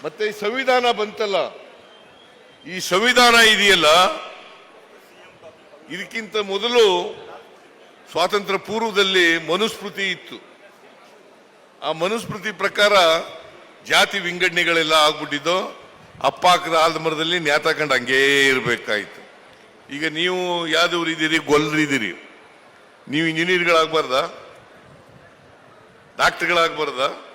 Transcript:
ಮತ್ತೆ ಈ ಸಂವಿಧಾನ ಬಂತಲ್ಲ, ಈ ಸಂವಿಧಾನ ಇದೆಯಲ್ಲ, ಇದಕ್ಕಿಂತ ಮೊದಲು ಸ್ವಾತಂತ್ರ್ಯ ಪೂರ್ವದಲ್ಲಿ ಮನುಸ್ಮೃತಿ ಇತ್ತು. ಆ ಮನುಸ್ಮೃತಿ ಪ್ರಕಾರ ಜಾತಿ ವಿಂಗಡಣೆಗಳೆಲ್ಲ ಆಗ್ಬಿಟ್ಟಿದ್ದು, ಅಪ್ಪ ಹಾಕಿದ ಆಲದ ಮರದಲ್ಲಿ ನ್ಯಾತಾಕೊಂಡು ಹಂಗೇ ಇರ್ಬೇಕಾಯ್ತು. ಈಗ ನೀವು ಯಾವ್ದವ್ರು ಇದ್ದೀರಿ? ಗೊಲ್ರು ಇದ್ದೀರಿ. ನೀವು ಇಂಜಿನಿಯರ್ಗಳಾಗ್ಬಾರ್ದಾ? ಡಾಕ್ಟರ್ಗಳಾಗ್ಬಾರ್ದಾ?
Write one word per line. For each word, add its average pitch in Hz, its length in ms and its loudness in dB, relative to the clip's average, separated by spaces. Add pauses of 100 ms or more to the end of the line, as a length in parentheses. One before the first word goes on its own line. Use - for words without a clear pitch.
ಮತ್ತೆ 156 220 -6
ಈ 214 60 -4
ಸಂವಿಧಾನ 247 580 0
ಬಂತಲ್ಲ, 208 460 -4 (1300)
ಈ 185 100 -10
ಸಂವಿಧಾನ 240 540 4
ಇದೆಯಲ್ಲ, 196 800 6 (1800)
ಇದಕ್ಕಿಂತ 196 460 -10
ಮೊದಲು 202 760 0 (960)
ಸ್ವಾತಂತ್ರ್ಯ 190 480 -2
ಪೂರ್ವದಲ್ಲಿ 190 800 0
ಮನುಸ್ಮೃತಿ 190 720 -4
ಇತ್ತು. - 440 -14 (1300)
ಆ 143 100 -6
ಮನುಸ್ಮೃತಿ 202 600 -6
ಪ್ರಕಾರ 196 400 0 (920)
ಜಾತಿ 196 320 0
ವಿಂಗಡಣೆಗಳೆಲ್ಲ 170 760 -2
ಆಗ್ಬಿಟ್ಟಿದ್ದು, 151 880 0 (420)
ಅಪ್ಪ - 240 -2
ಹಾಕಿದ 170 280 2
ಆಲದ 160 220 2
ಮರದಲ್ಲಿ 160 420 -2
ನ್ಯಾತಾಕೊಂಡು 151 560 0
ಹಂಗೇ 135 520 2
ಇರ್ಬೇಕಾಯ್ತು. 117 760 -2 (720)
ಈಗ 147 120 -6
ನೀವು 175 600 -4
ಯಾವ್ದವ್ರು 170 440 0
ಇದ್ದೀರಿ? 160 280 -2
ಗೊಲ್ರು 151 400 0
ಇದ್ದೀರಿ. 131 520 -4 (760)
ನೀವು 151 180 -2
ಇಂಜಿನಿಯರ್ಗಳಾಗ್ಬಾರ್ದಾ? 160 920 0 (2000)
ಡಾಕ್ಟರ್ಗಳಾಗ್ಬಾರ್ದಾ? 156 920 0 (260)